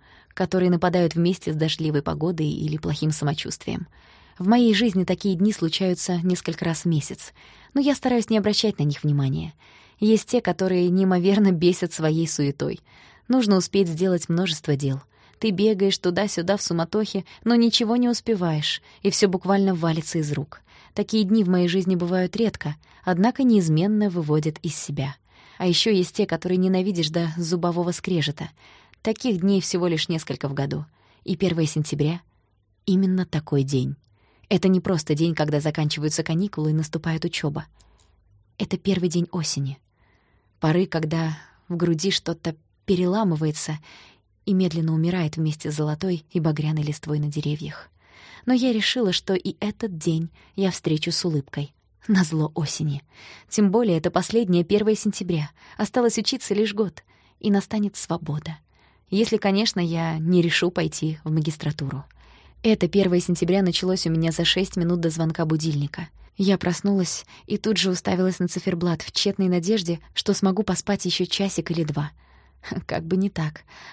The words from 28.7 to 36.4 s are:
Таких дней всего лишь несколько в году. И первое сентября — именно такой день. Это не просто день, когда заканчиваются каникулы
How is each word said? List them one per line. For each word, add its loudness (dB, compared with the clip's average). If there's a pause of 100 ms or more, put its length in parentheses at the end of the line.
Таких -2
дней 4
всего -2
лишь -2
несколько -4
в -4
году. -4 (400)
И -2
первое 0
сентября — -2 (640)
именно 2
такой 0
день. -2 (500)
Это 2
не 4
просто -2
день, 0
когда 0
заканчиваются -2
каникулы -2